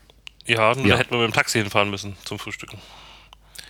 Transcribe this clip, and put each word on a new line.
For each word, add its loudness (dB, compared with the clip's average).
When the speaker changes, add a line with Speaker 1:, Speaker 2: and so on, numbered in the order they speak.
Speaker 1:
Ja, 4
nur -2
Speaker 2:
Ja. 6
Speaker 1:
da 2
hätten -2
wir 2
mit 4
dem -8
Taxi 2
hinfahren 0
müssen -8
zum -8
Frühstücken. -12